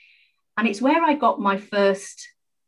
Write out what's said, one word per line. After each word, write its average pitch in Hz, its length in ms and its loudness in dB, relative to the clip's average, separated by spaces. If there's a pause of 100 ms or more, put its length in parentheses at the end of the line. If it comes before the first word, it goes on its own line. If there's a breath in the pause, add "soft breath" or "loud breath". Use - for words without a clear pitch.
(560 soft breath)
And 214 100 0
it's 208 160 -4
where 311 220 2
I 302 100 2
got - 260 0
my 196 160 0
first 196 720 -2 (420)